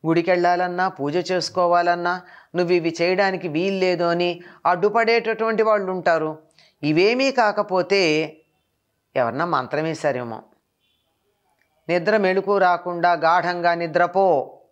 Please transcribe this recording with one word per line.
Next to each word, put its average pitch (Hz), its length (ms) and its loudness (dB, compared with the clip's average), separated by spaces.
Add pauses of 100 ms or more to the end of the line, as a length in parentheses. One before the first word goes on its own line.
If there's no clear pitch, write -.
గుడికి 165 240 2
వెళ్ళాలన్నా, 180 580 0
పూజ 175 440 -4
చేసుకోవాలన్నా, 175 880 0 (320)
"నువ్వు 175 180 0
ఇవి 165 300 0
చేయడానికి 185 460 0
వీల్లేదు" 180 560 -2
అని 175 380 -2 (240)
అడ్డుపడేటటువంటి 220 960 0
వాళ్ళు 208 300 0
ఉంటారు. 160 460 -2 (440)
ఇవేమీ 208 480 2
కాకపోతే 185 1040 0 (800)
ఎవరన్నా 127 280 -2
మంత్రం 147 400 -4
వేశారేమో, 123 580 -6 (1500)
"నిద్ర 175 280 0
మెళుకు 196 420 0
రాకుండా 175 540 2
గాఢంగా 170 640 0
నిద్రపో 170 840 0 (140)